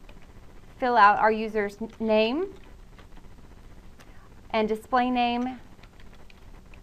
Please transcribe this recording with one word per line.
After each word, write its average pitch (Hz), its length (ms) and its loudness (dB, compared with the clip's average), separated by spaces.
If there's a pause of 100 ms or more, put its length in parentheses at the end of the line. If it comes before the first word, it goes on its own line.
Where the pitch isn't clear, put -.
(800)
fill 247 180 2
out 208 220 10
our 220 140 6
user's 214 480 -2
n-, 220 180 -8
name 226 560 2 (2000)
and - 180 0
display 247 420 0
name, 247 480 -2 (1200)